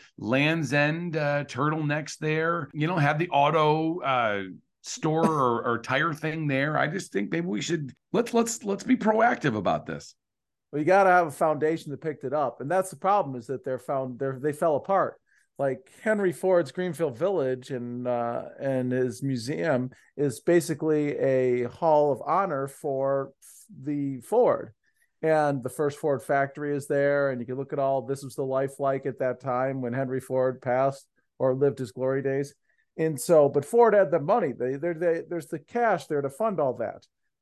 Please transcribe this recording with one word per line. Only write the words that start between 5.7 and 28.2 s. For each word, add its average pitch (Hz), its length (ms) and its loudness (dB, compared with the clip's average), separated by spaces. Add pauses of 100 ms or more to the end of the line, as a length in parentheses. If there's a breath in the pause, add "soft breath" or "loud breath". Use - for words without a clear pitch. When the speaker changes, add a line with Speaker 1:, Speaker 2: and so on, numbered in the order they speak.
Speaker 1:
tire 147 340 0
thing 156 320 -4
there. 143 320 0
I 135 100 2
just 170 260 -8
think 202 180 -4
maybe 170 160 -2
we 202 140 -4
should, 147 320 -4 (180)
let's, 233 220 0
let's, 233 320 -2
let's 196 180 -4
be 247 140 4
proactive 214 580 2
about 87 300 0
this. 76 300 -10 (580)
Speaker 2:
Well, 147 80 -2
you 151 40 -4
gotta 190 240 6
have 180 180 6
a 143 40 -8
foundation 156 600 0
that 135 100 -10
picked 156 240 -6
it 127 80 -6
up. 143 260 -2
And 131 100 -6
that's 185 200 0
the 151 80 -14
problem, 190 400 0
is 113 100 -14
that 131 160 -8
they're 131 160 -4
found, 131 400 -6
they're, 135 220 -4
they 147 100 0
fell 151 240 0
apart. 170 460 0 (380)
Like, 139 320 -4 (100)
Henry 202 300 0
Ford's 175 400 2
Greenfield 165 440 -4
Village 131 540 -2
and, 123 380 -6
uh, 120 380 -2 (140)
and 127 320 -2
his 127 300 0
museum 135 720 -2 (260 soft breath)
is 135 220 -2
basically 156 760 2
a 127 540 2
hall 151 420 4
of 120 140 -4
honor 151 420 -2
for 139 640 -2 (500)
the 139 380 -4
Ford. - 520 2 (480)
And 151 400 2
the 123 80 -6
first 147 300 -4
Ford 139 240 -2
factory 143 520 -2
is 143 120 -6
there, 143 420 2
and 127 100 -4
you 120 60 -8
can 127 100 -8
look 135 160 -8
at 151 60 -6
all, 135 240 0
this 131 220 -6